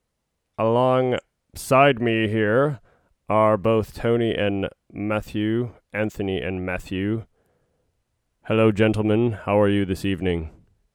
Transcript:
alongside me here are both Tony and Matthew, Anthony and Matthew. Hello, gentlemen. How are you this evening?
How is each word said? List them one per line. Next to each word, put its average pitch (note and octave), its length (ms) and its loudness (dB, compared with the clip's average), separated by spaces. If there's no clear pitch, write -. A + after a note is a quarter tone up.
alongside B2+ 1400 0
me A2+ 260 0
here A2+ 520 0
are G#2+ 280 4
both A2 360 0
Tony A#2 400 0
and G2+ 360 -2
Matthew, G#2+ 840 -4
Anthony G2+ 480 -4
and F#2 240 -6
Matthew. G2 600 -4
Hello, A2 260 4
gentlemen. G#2+ 640 2
How G2+ 260 0
are G2+ 100 4
you G2+ 160 2
this F2+ 180 -4
evening? F2+ 460 -2